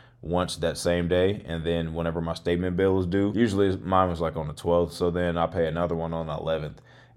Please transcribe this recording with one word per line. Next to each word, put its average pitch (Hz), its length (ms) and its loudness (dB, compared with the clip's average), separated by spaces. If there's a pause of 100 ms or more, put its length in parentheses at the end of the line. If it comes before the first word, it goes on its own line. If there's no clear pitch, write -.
(200)
once 87 360 -2
that 78 200 -2
same 87 320 0
day. 92 380 2
And 80 180 -6
then 82 300 -2
whenever 82 260 -4
my 82 140 -4
statement 87 420 -2
bill 95 240 4
is 90 60 0
due, 98 280 2
usually 98 440 2
mine 92 320 2
was, 82 100 -4
like, 80 160 -2
on 76 120 -4
the 73 40 -8
twelfth. 85 400 2
So 87 180 0
then 87 280 0
I 82 80 2
pay 85 220 0
another 85 260 -2
one 82 180 -4
on 82 140 -4
the 73 80 -6
eleventh 78 480 -4 (340)